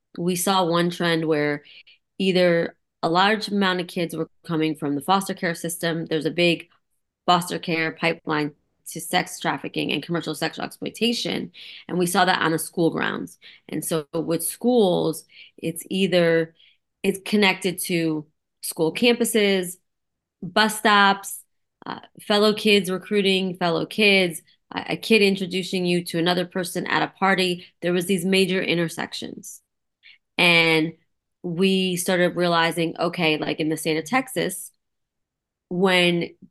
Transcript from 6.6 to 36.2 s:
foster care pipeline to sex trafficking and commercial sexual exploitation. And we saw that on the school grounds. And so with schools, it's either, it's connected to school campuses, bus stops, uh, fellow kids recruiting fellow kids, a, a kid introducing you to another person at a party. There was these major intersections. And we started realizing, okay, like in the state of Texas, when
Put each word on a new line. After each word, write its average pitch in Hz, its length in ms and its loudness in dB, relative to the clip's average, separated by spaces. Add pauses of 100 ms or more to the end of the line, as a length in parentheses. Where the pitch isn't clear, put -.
foster 175 320 2
care 160 340 -2
pipeline 160 640 -4 (360)
to 175 120 -12
sex - 380 -4
trafficking 156 520 -4
and 147 120 -2
commercial 160 320 -4
sexual - 280 -6
exploitation. - 880 -4 (360)
And 175 100 -4
we 180 80 2
saw 180 200 2
that 180 160 0
on 160 100 2
the 160 80 -2
school 160 320 0
grounds. - 480 -6 (280)
And - 160 -8
so 160 300 -4
with 165 300 -4
schools, 175 840 0 (320)
it's 165 320 -8
either, 170 640 2 (480)
it's 190 240 -2
connected 190 600 2
to 160 420 -2 (340)
school 160 320 -2
campuses, 214 840 2 (640)
bus 214 340 0
stops, 202 640 4 (460)
uh, - 120 -10 (220)
fellow 208 320 2
kids 202 380 2
recruiting 190 640 0
fellow 165 280 0
kids, 190 560 2 (320)
a, - 160 -8
a - 80 -4
kid 220 240 2
introducing 190 640 0
you 175 200 0
to 170 140 -4
another 175 260 0
person 180 420 -6
at 156 160 0
a 156 40 -2
party. 185 580 -2 (160)
There 175 120 -2
was 180 120 -2
these 180 200 0
major 190 360 2
intersections. - 1000 -6 (760)
And 165 560 4 (500)
we 185 520 2
started 175 400 0
realizing, 165 640 0
okay, 165 380 0
like 151 220 -4
in 160 100 -2
the 160 80 -2
state 156 200 -2
of 156 80 -6
Texas, 196 640 -4 (1000)
when 180 640 2 (160)